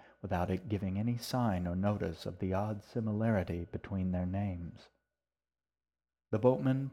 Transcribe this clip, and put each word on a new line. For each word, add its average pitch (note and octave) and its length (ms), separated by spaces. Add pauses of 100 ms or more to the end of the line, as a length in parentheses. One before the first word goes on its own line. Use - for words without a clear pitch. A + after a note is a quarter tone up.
(200)
without F#2 300
it F#2 180
giving G2 300
any A#2+ 200
sign G#2 500
or F2 80
notice F#2+ 500
of F2+ 140
the F#2 120
odd G#2 300
similarity G#2+ 840
between F#2+ 440
their F2+ 160
names. F#2 640 (1400)
The G#2+ 80
boatman C3 520